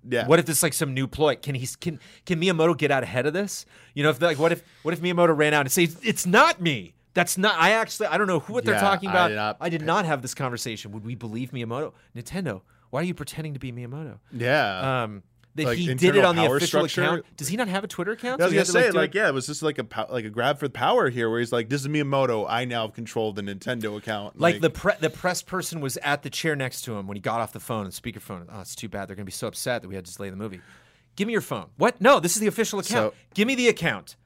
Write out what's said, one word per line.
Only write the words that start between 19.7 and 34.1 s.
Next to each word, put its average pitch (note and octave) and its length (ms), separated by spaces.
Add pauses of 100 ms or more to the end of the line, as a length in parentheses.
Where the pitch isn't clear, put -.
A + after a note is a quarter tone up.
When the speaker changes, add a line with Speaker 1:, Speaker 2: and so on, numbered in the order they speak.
Speaker 1:
a B2 60
pow-, A2 240
like, A#2+ 160
a G#2+ 60
grab B2 300
for C#3+ 80
the A2+ 40
power D#3+ 380
here A#2 200
where A#2 100
he's A#2+ 100
like, A#2 180
"This C#3 120
is C3+ 80
Miyamoto. C3+ 600
I A#2+ 160
now A#2+ 220
have G#2+ 80
control A2+ 360
of G2 40
the G2+ 80
Nintendo G#2 540
account." G#2 420
Speaker 2:
Like, E3 180
Speaker 1:
Like B2+ 60
Speaker 2:
the D#3+ 80
pre-, G3 300
the D#3 100
press F3 320
person E3 380
was C3 160
at C#3+ 260
the C#3 80
chair D#3 240
next C3 280
to A#2+ 140
him G2 120
when G2+ 80
he G2 40
got A2+ 200
off A2 120
the A2+ 80
phone G#2+ 260
and F2+ 80
speakerphone. G#2 580
"Oh, G#2 80
it's - 160
too A2 120
bad. G2 200
They're G2 80
gonna G2+ 80
be F#2+ 80
so - 160
upset A#2+ 340
that F#2 60
we F#2+ 80
had F2+ 80
to - 100
delay G2 160
the F#2+ 60
movie. F#2+ 240 (560)
Give G3+ 100
me A#3 60
your F#3+ 100
phone." G#2 340
"What? G#3+ 240
No, A#3+ 200
this E3+ 160
is G#3 40
the G#3+ 60
official G#3 320
account. F3+ 340
Speaker 1:
So - 60 (160)
Speaker 2:
Give G#3+ 140
me C4+ 80
the B3 120
account B2+ 460 (120)